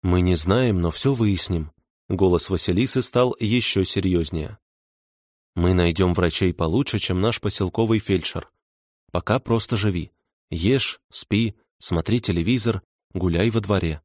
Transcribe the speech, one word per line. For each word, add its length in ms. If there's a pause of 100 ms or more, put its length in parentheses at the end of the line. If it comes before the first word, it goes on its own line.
"Мы 180
не 140
знаем, 460
но 100
всё 220
выясним". 580 (360)
Голос 440
Василисы 500
стал 380
ещё 440
серьёзнее. 760 (960)
"Мы 180
найдём 400
врачей 400
получше, 460
чем 220
наш 200
посёлковый 560
фельдшер. 540 (600)
Пока 280
просто 380
живи. 340 (400)
Ешь, 580
спи, 460 (240)
смотри 420
телевизор, 640 (300)
гуляй 360
во 120
дворе. 440